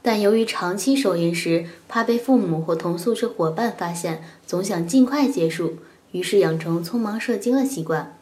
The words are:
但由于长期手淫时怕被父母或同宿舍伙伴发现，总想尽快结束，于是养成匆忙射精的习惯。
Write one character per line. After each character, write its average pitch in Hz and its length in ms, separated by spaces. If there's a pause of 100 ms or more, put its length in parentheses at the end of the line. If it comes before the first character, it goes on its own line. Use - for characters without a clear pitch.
但 220 180
由 208 160
于 226 120
长 180 280
期 269 220
手 196 180
淫 170 200
时 165 320 (220)
怕 226 140
被 233 140
父 247 220
母 165 240
或 170 120
同 170 220
宿 226 180
舍 220 140
伙 160 220
伴 214 260
发 170 160
现， 170 320 (220)
总 180 180
想 175 240
尽 254 160
快 277 240
结 165 220
束， 165 240 (380)
于 180 100
是 202 160
养 160 200
成 165 240
匆 170 140
忙 220 240
射 226 160
精 247 180
的 269 120
习 175 160
惯。 156 400